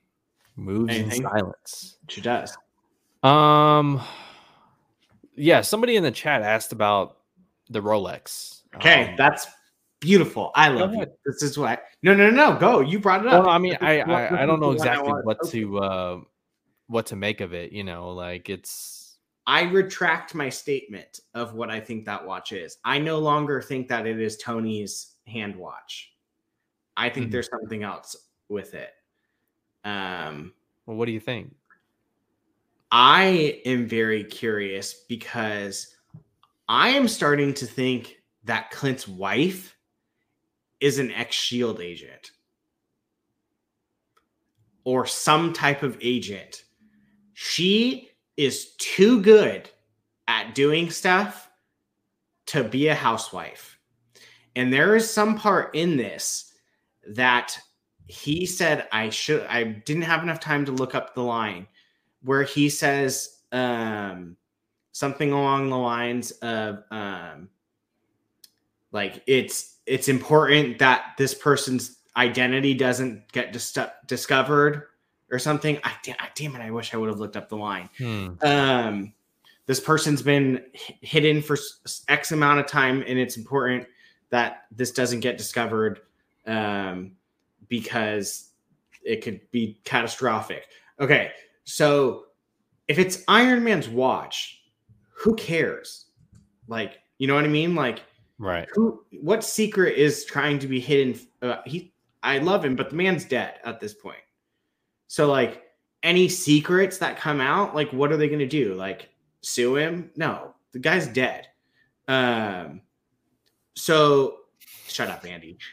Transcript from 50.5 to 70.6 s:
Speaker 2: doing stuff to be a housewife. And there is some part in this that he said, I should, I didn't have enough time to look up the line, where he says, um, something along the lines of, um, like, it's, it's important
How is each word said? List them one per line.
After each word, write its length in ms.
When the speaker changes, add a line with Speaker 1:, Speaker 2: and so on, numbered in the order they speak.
Speaker 2:
doing 340
stuff 600
to 160
be 240
a 80
housewife. 840
And 180
there 220
is 140
some 280
part 380
in 220
this 560
that 500
he 380
said, 460
I 180
should, 380
I 160
didn't 400
have 200
enough 160
time 260
to 60
look 240
up 180
the 100
line, 440
where 200
he 260
says, 720
um, 840
something 400
along 380
the 80
lines 540
of, 600
um, 580
like, 360
it's, 580
it's 240
important 720